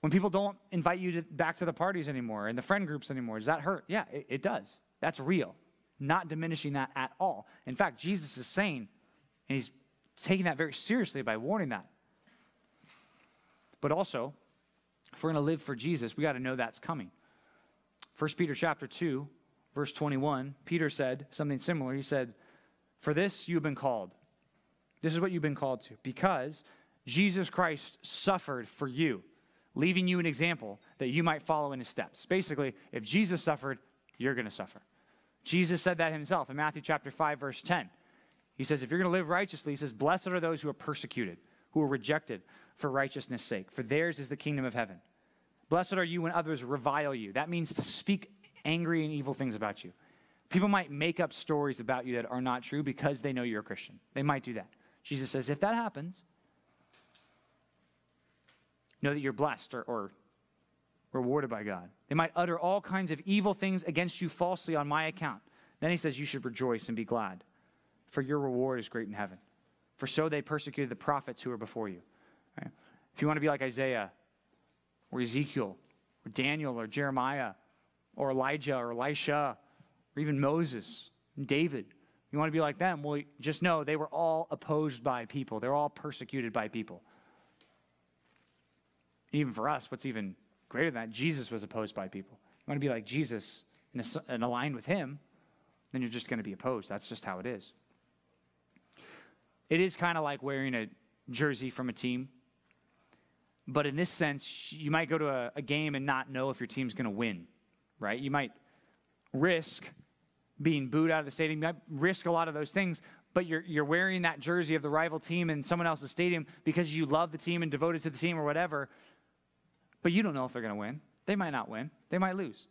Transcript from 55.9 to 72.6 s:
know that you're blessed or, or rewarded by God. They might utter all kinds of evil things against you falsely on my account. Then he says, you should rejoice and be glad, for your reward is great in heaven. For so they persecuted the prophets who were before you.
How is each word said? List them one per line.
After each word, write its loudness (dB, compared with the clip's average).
know 2
that -2
you're 0
blessed -2
or, -6
or -4
rewarded 0
by -4
God. -6
They -4
might 2
utter 2
all 2
kinds -2
of -4
evil 4
things 0
against 0
you 0
falsely 0
on 2
my 2
account. -4
Then 2
he 4
says, 0
you -4
should -4
rejoice 0
and -2
be -2
glad, -2
for -2
your 0
reward 0
is -10
great -6
in -8
heaven. -6
For -6
so 2
they 0
persecuted -2
the -4
prophets -2
who -4
were -4
before -6
you. -10